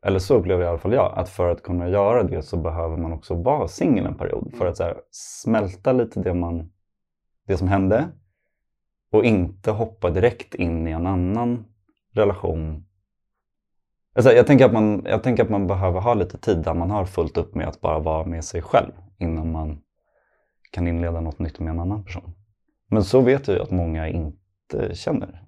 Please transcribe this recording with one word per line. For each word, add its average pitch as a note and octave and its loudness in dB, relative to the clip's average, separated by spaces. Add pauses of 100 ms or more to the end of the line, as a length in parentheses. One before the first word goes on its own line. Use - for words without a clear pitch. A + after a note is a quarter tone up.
eller F#2+ 2
så C#3 2
upplever F2+ 2
i F2 0
alla E2+ -2
fall G2 -2
jag, B2+ 2
att F#2 -4
för F2+ -2
att E2 -4
kunna F2 -4
göra G2+ 2
det E2 -4
så F2+ -8
behöver E2 -4
man E2 -6
också D#2 -8
vara G#2+ 0
singel B2 0
en - -6
period. - -6
För - -2
att F2 -2
så F2 -2
här, E2+ -4 (140)
smälta A2 -2
lite B2 -2
det F#2 -2
man, E2+ -4 (760)
det G2 0
som F#2 -2
hände. G2 2 (1040)
Och G#2+ 6
inte G2+ 0
hoppa G#2 -2
direkt F#2 0
in E2 -2
i D#2+ -4
en E2+ -4
annan G#2 -2 (500)
relation. E2+ -2 (1300)
Alltså, A#2+ 8
jag A#2+ 8
tänker C3+ 8
att A2 6
man, G#2+ 2
jag - 0
tänker A#2+ 2
att G#2+ -2
man G2+ 0
behöver F#2 0
ha A#2 0
lite F#2+ -2
tid G2+ 0
där E2 -4
man E2+ -2
har G#2 -2
fullt E2+ -4
upp - -6
med - -4
att - -12
bara D#2 -2
vara D#2+ -2
med E2 -8
sig E2+ -8
själv - 0 (260)
innan E2 -4
man D#2 -8 (920)
kan F2 -2
inleda E2+ -2
något D#2+ -8
nytt E2 -8
med D#2+ -6
en E2+ -4
annan G2 -6
person. E2+ -14 (540)
Men G#2+ 2
så B2+ 4
vet C3+ 4
jag F#2+ 2
ju - -2
att - -6
många D#2+ -2
inte - -6
känner. - -6